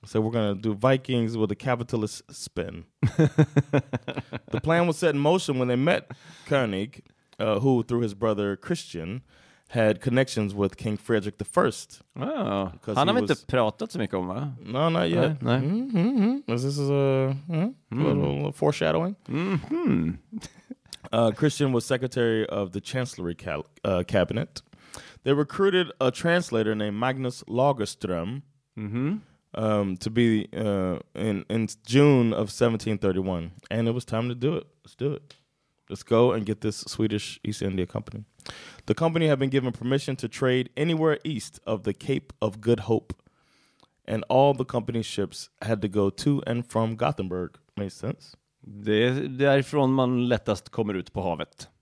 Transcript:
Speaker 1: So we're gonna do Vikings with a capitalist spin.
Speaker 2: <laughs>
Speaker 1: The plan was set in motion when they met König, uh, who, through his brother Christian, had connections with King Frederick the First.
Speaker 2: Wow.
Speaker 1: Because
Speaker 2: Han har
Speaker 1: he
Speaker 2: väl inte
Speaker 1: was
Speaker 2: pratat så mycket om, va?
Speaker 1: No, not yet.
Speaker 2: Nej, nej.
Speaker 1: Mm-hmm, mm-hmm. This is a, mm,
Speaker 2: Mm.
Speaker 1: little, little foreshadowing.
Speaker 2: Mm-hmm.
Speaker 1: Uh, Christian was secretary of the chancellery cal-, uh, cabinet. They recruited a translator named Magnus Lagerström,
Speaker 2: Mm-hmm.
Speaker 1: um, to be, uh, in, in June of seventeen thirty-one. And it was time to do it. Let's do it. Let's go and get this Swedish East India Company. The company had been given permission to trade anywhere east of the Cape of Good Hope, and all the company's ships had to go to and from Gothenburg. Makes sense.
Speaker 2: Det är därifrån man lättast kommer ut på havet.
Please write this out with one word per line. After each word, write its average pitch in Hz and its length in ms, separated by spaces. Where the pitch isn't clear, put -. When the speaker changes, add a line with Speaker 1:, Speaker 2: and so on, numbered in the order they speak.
Speaker 1:
So - 160
we're 110 120
gonna 107 220
do 107 180
Vikings 123 460
with 107 160
a - 20
capitalist 120 800
spin. 87 500
Speaker 2:
<laughs> - 160
Speaker 1:
The - 120
plan 170 240
was 160 120
set 156 160
in 143 60
motion 147 380
when 127 100
they 123 80
met 143 340
König, 113 520
uh, 107 220
who, 131 220
through 120 200
his 104 120
brother 101 420
Christian, 104 680
had 110 320
connections 120 540
with 101 220
King 107 200
Frederick 104 420
the 104 60
First. - 560
Speaker 2:
Wow. 101 560
Speaker 1:
Because 107 260
Speaker 2:
Han 147 100
har 208 60
Speaker 1:
he 120 60
Speaker 2:
väl - 20
inte 104 100
Speaker 1:
was - 120
Speaker 2:
pratat 123 480
så 175 60
mycket 101 180
om, 92 100
va? 127 260
Speaker 1:
No, 131 240
not 165 200
yet. 160 340
Speaker 2:
Nej, 120 180
nej. 135 80
Speaker 1:
Mm-hmm, 233 280
mm-hmm. 240 500
This 120 180
is 143 140
a, 139 580
mm, 175 260
Speaker 2:
Mm. 131 160
Speaker 1:
little, 143 300
little 143 160
foreshadowing. 160 600
Speaker 2:
Mm-hmm. 175 840
Speaker 1:
Uh, 113 200
Christian 143 400
was 117 120
secretary 117 600
of 98 260
the 98 80
chancellery 95 540
cal-, 76 320
uh, 92 240
cabinet. - 540
They 135 120
recruited 180 680
a 131 100
translator 120 640
named 104 240
Magnus 127 500
Lagerström, 113 920
Speaker 2:
Mm-hmm. 123 380
Speaker 1:
um, 104 420
to 110 140
be, 113 420
uh, 95 460
in, 101 340
in 110 200
June 127 480
of 104 160
seventeen 110 480
thirty-one. 92 520
And 113 180
it 117 60
was 123 100
time 117 240
to 120 60
do 135 220
it. - 100
Let's - 120
do 143 160
it. - 240
Let's - 160
go 120 280
and 110 140
get 107 140
this - 280
Swedish 107 560
East 104 180
India 95 240
Company. 104 380
The 104 80
company 165 340
had 143 100
been 135 120
given 127 220
permission 131 440
to 117 120
trade 127 480
anywhere 160 480
east - 420
of 104 160
the 104 100
Cape - 480
of 110 200
Good 113 200
Hope, 110 320
and 110 220
all 135 240
the 127 100
company's 117 420
ships - 440
had 107 200
to 107 60
go 98 220
to 143 360
and 120 180
from 113 320
Gothenburg. 95 540
Makes 98 220
sense. - 380
Speaker 2:
Det 107 420
är 131 240
därifrån 139 640
man 123 360
lättast 110 400
kommer 107 260
ut 90 180
på 98 100
havet. 80 460